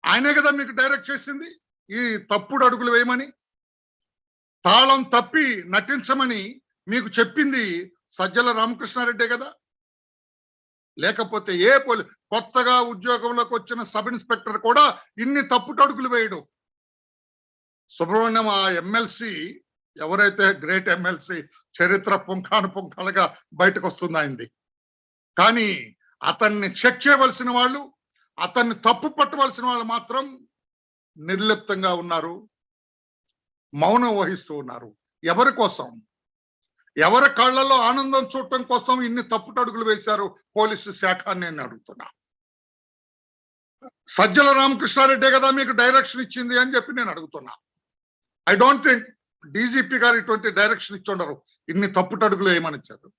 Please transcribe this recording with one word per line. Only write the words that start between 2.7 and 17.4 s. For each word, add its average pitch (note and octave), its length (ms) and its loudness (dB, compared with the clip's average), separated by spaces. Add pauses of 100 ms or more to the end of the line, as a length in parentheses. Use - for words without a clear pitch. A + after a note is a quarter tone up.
వేయమని, B3 360 2 (1400)
తాళం C4 380 6
తప్పి A#3+ 680 0
నటించమని A#3+ 920 -4 (260)
మీకు G#3 200 -4 (120)
చెప్పింది A3+ 720 -2 (180)
సజ్జల A#3+ 420 -2
రామకృష్ణారెడ్డే A#3 760 -4
కదా. A#3+ 260 -6 (1500)
లేకపోతే G3+ 580 -4
ఏ A3+ 200 6
పోలీ-, A#3+ 260 -2
కొత్తగా B3 760 0
ఉద్యోగంలోకి A#3+ 720 -4
వచ్చిన A#3 300 -6
సబ్ G#3+ 240 -6
ఇన్స్‌పెక్టర్ A3+ 540 -6
కూడా B3+ 400 4 (160)
ఇన్ని C4+ 240 -2
తప్పుడు B3 400 0
అడుగులు C4 280 2
వేయడు. A3 400 -4 (1400)